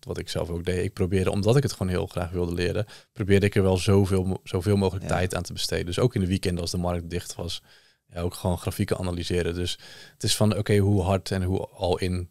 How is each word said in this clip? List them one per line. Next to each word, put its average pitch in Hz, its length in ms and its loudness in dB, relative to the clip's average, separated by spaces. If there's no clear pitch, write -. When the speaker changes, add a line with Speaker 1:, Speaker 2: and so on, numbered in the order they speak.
Speaker 1:
wat 90 180 -8
ik 90 100 -8
zelf 82 220 -4
ook 85 140 -6
deed, 90 200 -2
ik 98 80 -4
probeerde, 92 380 0
omdat 104 260 2
ik 139 60 6
het 92 100 -2
gewoon 92 200 -4
heel 90 140 0
graag 87 240 -6
wilde 87 240 -2
leren, 90 320 -2
probeerde 98 340 4
ik 98 80 0
er 101 80 4
wel 95 140 4
zoveel 95 480 4
mo-, 92 200 -4
zoveel 95 320 0
mogelijk 95 320 0
Speaker 2:
Ja. - 80 -4
Speaker 1:
tijd 90 180 0
aan 87 80 -2
te - 100 -10
besteden. 87 340 -2
Dus 87 120 -2
ook 117 160 2
in 104 60 2
de 92 60 2
weekenden 90 340 0
als 85 100 -4
de 95 80 -4
markt 87 320 -2
dicht 87 240 -6
was, - 280 -8
ja, 85 140 -12
ook 87 140 -2
gewoon 87 240 0
grafieken - 400 -2
analyseren. 87 560 -2
Dus 87 240 -4
het - 100 -12
is 107 140 -2
van, 107 220 4
oké, 104 180 2
hoe 101 260 4
hard 95 280 0
en 95 120 0
hoe 92 260 -2
all 90 300 0
in 90 320 -4